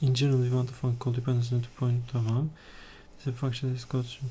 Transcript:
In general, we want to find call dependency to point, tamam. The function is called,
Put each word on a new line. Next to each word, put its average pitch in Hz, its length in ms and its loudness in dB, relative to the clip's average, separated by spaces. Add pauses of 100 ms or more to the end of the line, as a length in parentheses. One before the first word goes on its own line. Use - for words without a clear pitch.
In 131 120 4
general, 135 240 4
we 123 120 4
want 127 200 2
to - 60 -10
find 123 280 -2
call 120 120 0
dependency 123 400 2
to 120 140 0 (100)
point, 120 320 0
tamam. 120 380 0 (760)
The 135 80 -2
function 127 420 -2
is 123 180 -8
called, 127 140 0 (240)